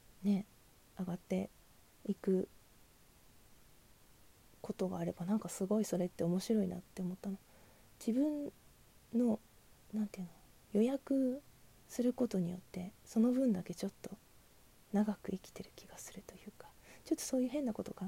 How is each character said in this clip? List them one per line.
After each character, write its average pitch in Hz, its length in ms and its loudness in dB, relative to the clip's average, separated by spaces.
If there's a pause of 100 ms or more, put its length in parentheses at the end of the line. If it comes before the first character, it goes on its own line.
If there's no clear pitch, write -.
(240)
ね、 196 220 2 (520)
上 180 80 -4
が 175 80 -4
っ 175 40 -6
て 190 320 -2 (560)
い 196 100 -2
く 190 320 2 (2250)
こ - 120 -6
と 185 140 -2
が 180 120 -4
あ 170 60 -2
れ 175 60 -2
ば、 170 140 -6
な 202 100 2
ん 214 40 4
か 185 100 -8
す - 160 -4
ご 208 160 4
い 202 40 2
そ - 120 -2
れ 180 80 2
っ 180 40 -2
て - 140 -4
面 175 160 2
白 214 240 2
い 185 40 0
な 180 100 -6
っ - 20 -8
て - 220 -12
思 180 120 -4
っ 190 60 -12
た 202 100 -8
の。 196 80 -6 (680)
自 226 120 2
分 294 340 0 (640)
の、 226 260 4 (540)
な 214 100 0
ん 208 40 -4
て - 120 -12
い 185 40 -6
う - 20 -10
の、 170 40 -12 (440)
予 208 100 6
約 269 580 0 (460)
す - 140 -6
る 247 120 4
こ 240 140 2
と 190 120 0
に 175 100 2
よ 180 80 -6
っ - 20 -12 (120)
て、 185 200 -10 (140)
そ - 140 0
の 240 120 8
分 254 220 6
だ 180 100 0
け 175 100 -8
ち - 120 -6
ょ 196 40 0
っ - 20 -14 (100)
と - 100 -12 (840)
長 208 220 4
く - 160 -8
生 185 80 -4
き - 120 -20
て - 120 -14
る - 120 -20
気 - 120 -20
が - 100 -20
す - 160 -14
る 196 120 -16
と - 100 -18
い - 20 -20 (100)
う 208 100 -16
か、 - 100 -18 (380)
ち - 80 0
ょ - 20 -2
っ - 20 -6
と - 60 -8
そ - 140 -2
う 254 40 2
い 254 60 0
う - 20 -2
変 285 160 -2
な 220 80 -2
こ 196 100 -6
と - 80 -10
を - 20 -10
考 - 140 -8